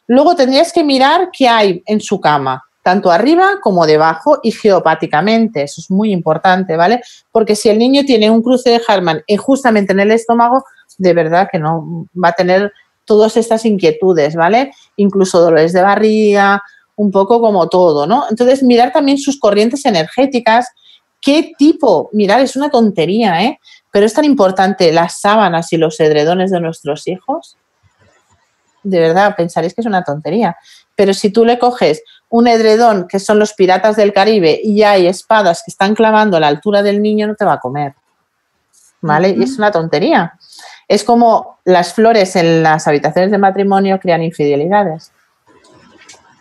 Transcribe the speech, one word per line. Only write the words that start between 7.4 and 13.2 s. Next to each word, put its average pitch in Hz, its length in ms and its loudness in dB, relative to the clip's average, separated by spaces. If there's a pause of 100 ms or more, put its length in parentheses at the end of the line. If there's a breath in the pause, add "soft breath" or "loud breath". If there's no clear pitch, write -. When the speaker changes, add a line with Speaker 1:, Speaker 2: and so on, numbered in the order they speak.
Speaker 1:
si 214 140 0
el 208 80 2
niño 269 260 2
tiene 214 260 2
un 226 120 2
cruce 254 260 0
de 233 180 2
Hartmann, 180 400 -2
eh, 208 120 -2
justamente 208 560 0
en 190 60 0
el 202 100 2
estómago, 233 520 0 (360 soft breath)
de 180 160 2
verdad 170 360 0
que 185 80 -4
no 165 480 -6 (160)
va 170 60 2
a 170 40 0
tener 185 380 0 (360 soft breath)
todas 220 320 2